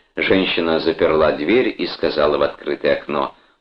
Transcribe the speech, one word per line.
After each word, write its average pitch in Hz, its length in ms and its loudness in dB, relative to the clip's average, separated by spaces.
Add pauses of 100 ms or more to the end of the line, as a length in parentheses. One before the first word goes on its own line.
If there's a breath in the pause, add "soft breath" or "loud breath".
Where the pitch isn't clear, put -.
(160 soft breath)
женщина 85 640 0
заперла 78 520 2
дверь 101 460 0
и 87 80 -4
сказала 76 500 -2
в 71 60 0
открытое 71 540 -2
окно: 71 380 -4 (260 soft breath)